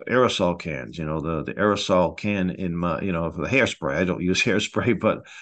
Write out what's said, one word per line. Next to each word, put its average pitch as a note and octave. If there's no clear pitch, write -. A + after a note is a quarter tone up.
aerosol G#2+
cans, C2
you E2
know, D#2
the, D#2
the C#2+
aerosol F#2+
can G2
in F2
my, E2+
you G2
know, E2
for D#2+
the D2+
hairspray. F2
I F2+
don't D#2+
use F2+
<laughs> -
hairspray, G#2
but -